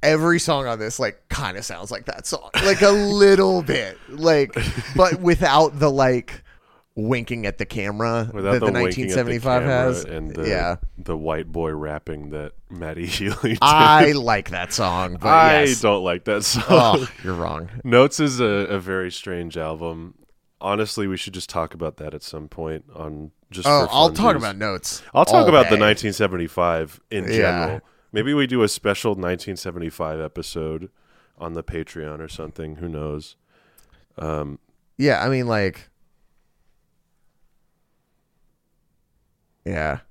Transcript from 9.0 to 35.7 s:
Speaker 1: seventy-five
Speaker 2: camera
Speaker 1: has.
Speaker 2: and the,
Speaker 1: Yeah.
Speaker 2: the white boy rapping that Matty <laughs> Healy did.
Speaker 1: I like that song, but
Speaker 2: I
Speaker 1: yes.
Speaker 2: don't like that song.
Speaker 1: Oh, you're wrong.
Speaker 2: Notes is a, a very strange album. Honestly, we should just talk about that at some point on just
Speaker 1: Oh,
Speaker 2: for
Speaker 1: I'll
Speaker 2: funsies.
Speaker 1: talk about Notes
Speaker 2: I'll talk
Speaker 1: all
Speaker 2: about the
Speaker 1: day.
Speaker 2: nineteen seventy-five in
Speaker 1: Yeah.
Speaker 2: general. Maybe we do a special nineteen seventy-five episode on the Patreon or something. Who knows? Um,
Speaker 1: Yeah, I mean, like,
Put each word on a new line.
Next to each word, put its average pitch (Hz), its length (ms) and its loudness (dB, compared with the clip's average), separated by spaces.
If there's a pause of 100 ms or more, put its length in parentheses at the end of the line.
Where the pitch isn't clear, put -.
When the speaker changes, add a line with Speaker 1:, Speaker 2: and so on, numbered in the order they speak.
Speaker 1:
seventy-five 120 520 0
Speaker 2:
camera 139 120 0 (100)
Speaker 1:
has. 127 200 -2
Speaker 2:
and 78 300 -10
the, 78 140 -4
Speaker 1:
Yeah. 90 280 -2 (220)
Speaker 2:
the 90 180 -6
white 80 360 -6
boy 80 200 -4
rapping 76 580 -10
that 73 220 -10 (160)
Matty 85 380 -10
<laughs> - 0 -
Healy 104 480 -4
did. 127 80 -6
Speaker 1:
I 151 500 8
like 117 380 -2
that 90 240 -6
song, 90 460 -2
but 98 80 -2
Speaker 2:
I 160 360 8
Speaker 1:
yes. 127 160 0
Speaker 2:
don't 104 240 2
like 90 200 -2
that 107 200 0
song. 117 240 -2
Speaker 1:
Oh, 127 400 6 (160)
you're 92 100 -4
wrong. 82 360 -6 (140)
Speaker 2:
Notes 127 360 6
is 135 200 0
a, 123 40 2
a 101 360 0
very 92 320 -4
strange 87 440 -10
album. 82 580 -8 (460)
Honestly, 104 460 -4
we 95 100 -4
should 95 180 -12
just 90 140 -12
talk 82 260 -6
about 80 240 -8
that 76 140 -12
at 76 120 -14
some 78 240 -14
point 80 360 -10 (100)
on 78 360 -14 (220)
just 92 160 -4
Speaker 1:
Oh, 147 180 4
Speaker 2:
for - 60 -6
Speaker 1:
I'll 151 180 6
Speaker 2:
funsies. 160 60 -6
Speaker 1:
talk 202 200 4
about 107 200 -6
Notes 98 460 -8 (120)
Speaker 2:
I'll 147 100 8
talk - 200 6
Speaker 1:
all 107 40 6
Speaker 2:
about 139 220 8
the 107 60 4
Speaker 1:
day. 101 40 4
Speaker 2:
nineteen 104 320 2
seventy-five 87 880 -2 (120)
in 98 120 -4
Speaker 1:
Yeah. - 120 -6
Speaker 2:
general. 87 440 0 (340)
Maybe 117 200 -2
we 143 120 2
do 123 160 2
a 104 60 4
special 104 460 -2
nineteen 90 420 -6
seventy-five 82 640 -8
episode 80 680 -10 (480)
on 85 160 -12
the 82 100 -8
Patreon 78 560 -10
or 80 80 -14
something. 78 480 -14
Who 82 100 -12
knows? 76 500 -10 (840)
Um, 76 400 -8 (400)
Speaker 1:
Yeah, 127 260 2
I 127 60 0
mean, 131 180 -2
like, 101 400 -4 (3750)